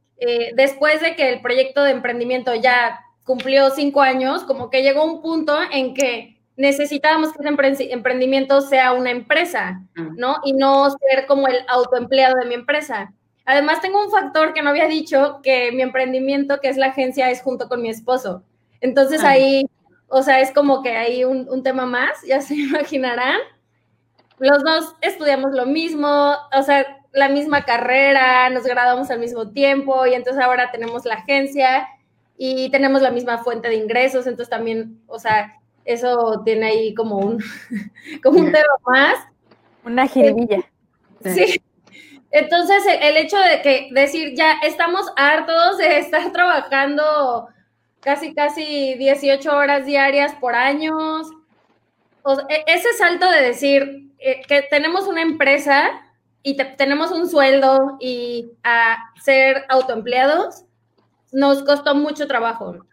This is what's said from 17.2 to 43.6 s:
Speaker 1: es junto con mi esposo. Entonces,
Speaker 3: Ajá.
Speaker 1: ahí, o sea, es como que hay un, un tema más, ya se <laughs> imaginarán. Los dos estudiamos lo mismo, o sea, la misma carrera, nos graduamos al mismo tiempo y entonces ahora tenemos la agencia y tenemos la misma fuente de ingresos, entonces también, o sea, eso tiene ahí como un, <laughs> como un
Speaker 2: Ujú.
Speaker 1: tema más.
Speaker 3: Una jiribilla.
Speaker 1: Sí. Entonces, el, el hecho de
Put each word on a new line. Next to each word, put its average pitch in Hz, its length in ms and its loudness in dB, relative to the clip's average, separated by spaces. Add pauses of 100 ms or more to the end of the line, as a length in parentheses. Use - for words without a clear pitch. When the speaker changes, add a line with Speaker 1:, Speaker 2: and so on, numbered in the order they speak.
Speaker 1:
es 254 120 -6
junto 254 260 -6
con 240 140 -6
mi 226 80 -6
esposo. 226 540 -6 (360)
Entonces, 269 400 2
Speaker 3:
Ajá. 294 100 4
Speaker 1:
ahí, 269 360 4 (420)
o 262 140 2
sea, 269 180 4
es 269 120 2
como 277 300 2
que 247 140 -4
hay 240 280 -2
un, 254 260 -2
un 262 140 -6
tema 262 220 -2
más, 247 260 -2 (120)
ya 269 160 0
se 277 140 -8
<laughs> - 0 -
imaginarán. 277 840 -2 (1000)
Los 277 240 4
dos 320 380 -2
estudiamos 285 540 -2
lo 247 120 -2
mismo, 294 680 0 (180)
o 269 100 2
sea, 277 360 0 (140)
la 277 160 2
misma 285 360 0
carrera, 254 840 4
nos 247 140 -4
graduamos 247 460 0
al 233 100 -4
mismo 233 300 -8
tiempo 277 560 2
y 254 80 4
entonces 254 280 -2
ahora 247 300 2
tenemos 233 320 -8
la 226 120 -4
agencia 277 720 0 (520)
y 262 320 -4
tenemos 269 320 2
la 254 80 4
misma 240 280 -4
fuente 233 300 -6
de 226 80 0
ingresos, 247 500 0
entonces 240 220 -8
también, 226 580 -6
o 220 120 -14
sea, 214 340 -2 (320)
eso 233 600 -2
tiene 220 220 0
ahí 220 280 0
como 220 240 -4
un, 214 200 -2
<laughs> - 840 -14
como 277 160 6
un 339 80 6
Speaker 2:
Ujú. - 60 0
Speaker 1:
tema 302 220 4 (120)
más. 277 320 2 (680)
Speaker 3:
Una 247 240 0
jiribilla. 226 520 2 (600)
Speaker 1:
Sí. 359 380 0 (680)
Entonces, 349 560 2
el, 339 160 2
el 302 160 4
hecho 311 200 0
de 339 240 4